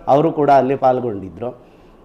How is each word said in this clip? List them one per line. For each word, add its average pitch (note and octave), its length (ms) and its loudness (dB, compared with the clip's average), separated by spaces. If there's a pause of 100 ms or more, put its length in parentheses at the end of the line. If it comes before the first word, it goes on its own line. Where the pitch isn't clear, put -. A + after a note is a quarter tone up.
ಅವರು D3+ 260 2
ಕೂಡ C#3+ 180 0
ಅಲ್ಲಿ C3+ 260 2
ಪಾಲ್ಗೊಂಡಿದ್ರು. A#2+ 960 -6 (320)